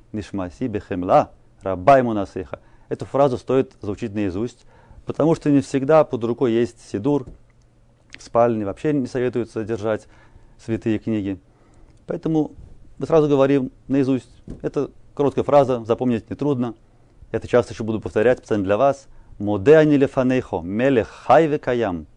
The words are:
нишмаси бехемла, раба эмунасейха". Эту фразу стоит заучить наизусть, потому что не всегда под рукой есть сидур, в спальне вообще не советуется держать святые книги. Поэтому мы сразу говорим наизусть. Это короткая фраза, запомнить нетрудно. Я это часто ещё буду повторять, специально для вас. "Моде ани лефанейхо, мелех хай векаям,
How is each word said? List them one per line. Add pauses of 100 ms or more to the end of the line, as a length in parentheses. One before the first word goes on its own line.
(120)
нишмаси
бехемла, (320)
раба
эмунасейха". (300)
Эту
фразу
стоит
заучить
наизусть, (400)
потому
что
не
всегда
под
рукой
есть
сидур, (920)
в
спальне
вообще
не
советуется
держать (580)
святые
книги. (680)
Поэтому (460)
мы
сразу
говорим (160)
наизусть. (320)
Это (220)
короткая
фраза,
запомнить
нетрудно. (560)
Я
это
часто
ещё
буду
повторять,
специально
для
вас. (320)
"Моде
ани
лефанейхо,
мелех
хай
векаям,